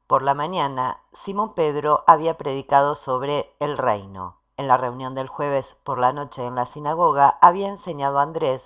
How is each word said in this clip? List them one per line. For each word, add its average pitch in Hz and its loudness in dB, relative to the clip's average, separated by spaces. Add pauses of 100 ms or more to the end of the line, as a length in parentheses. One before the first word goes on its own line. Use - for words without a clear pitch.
Por 135 2
la 139 0
mañana, 143 -4 (140)
Simón 208 -6
Pedro 151 0
había 160 4
predicado 139 0
sobre 139 -4
el 147 -6
reino. 98 -4 (220)
En 143 -6
la 127 6
reunión 127 -4
del 131 -8
jueves 139 -4 (100)
por 131 -6
la 127 2
noche 143 -10
en 123 -8
la 123 -2
sinagoga 151 2
había 190 6
enseñado 143 -6
a 143 4
Andrés, 151 -4